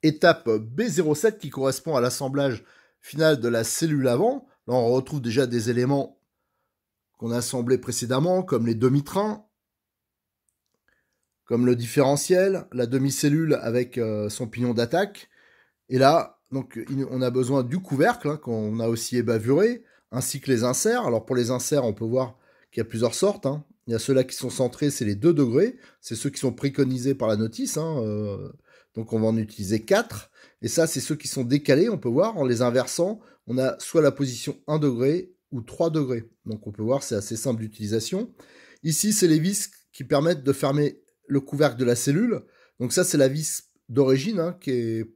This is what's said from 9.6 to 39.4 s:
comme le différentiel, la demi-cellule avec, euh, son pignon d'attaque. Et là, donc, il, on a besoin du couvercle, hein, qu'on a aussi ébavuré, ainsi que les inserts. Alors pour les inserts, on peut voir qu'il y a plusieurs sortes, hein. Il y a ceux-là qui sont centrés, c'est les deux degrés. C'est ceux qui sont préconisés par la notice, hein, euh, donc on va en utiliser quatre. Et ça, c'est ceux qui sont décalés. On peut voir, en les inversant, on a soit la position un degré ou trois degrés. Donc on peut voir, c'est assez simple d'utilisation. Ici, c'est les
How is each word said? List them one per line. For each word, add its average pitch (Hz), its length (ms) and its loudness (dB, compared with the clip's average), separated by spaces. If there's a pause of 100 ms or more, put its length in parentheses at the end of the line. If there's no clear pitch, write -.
comme 120 220 2
le 127 100 4
différentiel, 147 960 2
la 123 140 -2
demi-cellule 143 760 2
avec, 120 340 -2
euh, 107 320 -2
son 117 200 -8
pignon 120 260 -2
d'attaque. 165 540 -2 (600)
Et 131 100 -2
là, 139 420 4 (100)
donc, 127 300 -8 (100)
il, 135 180 -4
on 127 140 -4
a 123 80 0
besoin 127 320 2
du 127 160 -4
couvercle, 185 500 0
hein, 147 100 -4
qu'on 110 420 -4
a 113 80 0
aussi 117 300 -2
ébavuré, 127 680 2 (260)
ainsi 131 300 -6
que 135 100 -4
les 120 140 2
inserts. 214 420 0
Alors 117 180 0
pour 131 120 -2
les 120 140 0
inserts, 127 340 0
on 110 100 0
peut 113 100 -8
voir 120 320 -2 (360)
qu'il - 80 -6
y 110 40 0
a 113 40 -14
plusieurs 117 260 0
sortes, 196 320 0
hein. 147 180 -4 (220)
Il 117 60 -4
y 113 40 0
a 113 40 -2
ceux-là 131 240 2
qui 131 120 -12
sont 123 140 -8
centrés, 135 400 -2
c'est 135 140 -4
les 101 100 0
deux 131 180 2
degrés. 147 440 2 (240)
C'est - 140 -10
ceux 139 160 -4
qui - 80 -12
sont 127 140 0
préconisés 131 640 0
par 120 140 -2
la 107 80 2
notice, 113 400 -4
hein, 156 260 -4
euh, 104 500 -6 (420)
donc 113 180 -8
on 113 80 0
va 110 60 2
en 110 100 2
utiliser 107 480 -4
quatre. 190 460 0 (300)
Et 120 80 -4
ça, 160 180 2
c'est 151 140 -4
ceux 147 160 -4
qui - 100 -12
sont 135 180 -4
décalés. 143 440 2
On 202 100 -4
peut 127 100 -4
voir, 185 280 2
en 151 80 -2
les 123 180 2
inversant, 127 580 0 (260)
on 123 120 -4
a 131 220 -2
soit - 220 2
la 143 100 6
position 135 440 -6 (120)
un 151 100 0
degré 143 540 0 (180)
ou 120 120 -8
trois 165 280 -2
degrés. 127 400 -4 (160)
Donc 107 200 -10
on 107 60 -12
peut 107 100 -10
voir, 131 200 0
c'est - 140 -4
assez 104 200 -6
simple 113 240 -2
d'utilisation. 110 720 -4 (500)
Ici, 165 300 0
c'est 196 160 4
les 156 120 6